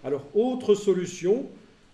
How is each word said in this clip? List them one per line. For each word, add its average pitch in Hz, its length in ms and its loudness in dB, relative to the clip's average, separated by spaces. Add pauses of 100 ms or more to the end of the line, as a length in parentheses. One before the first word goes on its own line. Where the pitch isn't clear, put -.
Alors, 131 300 -6
autre 233 400 2
solution, 180 760 0 (440)